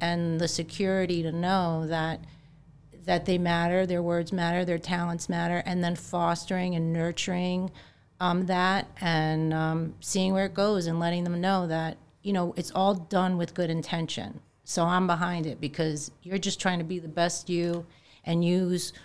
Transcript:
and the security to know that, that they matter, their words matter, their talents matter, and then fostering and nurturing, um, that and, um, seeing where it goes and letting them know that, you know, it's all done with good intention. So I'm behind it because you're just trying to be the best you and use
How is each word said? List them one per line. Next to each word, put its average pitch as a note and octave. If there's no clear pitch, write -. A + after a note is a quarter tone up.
and E3+
the E3+
security F3+
to D#3+
know E3+
that, D#3+
that F3
they F3+
matter, F3
their F3
words E3+
matter, F3
their F3
talents F3
matter, E3+
and F3+
then F3
fostering F3
and E3
nurturing, F3+
um, F3+
that F#3
and, D#3+
um, D#3+
seeing F#3+
where F#3+
it F#3+
goes G3
and E3
letting E3+
them F3
know F#3
that, D#3+
you G3+
know, F3
it's -
all F#3+
done F3+
with E3+
good F3
intention. E3
So -
I'm F#3
behind F3
it C#3+
because D3+
you're F#3
just F#3+
trying F3+
to E3+
be F3+
the E3
best E3+
you E3+
and E3+
use F3+